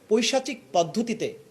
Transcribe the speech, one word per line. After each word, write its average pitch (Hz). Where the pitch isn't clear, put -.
পৈশাচিক 262
পদ্ধতিতে 175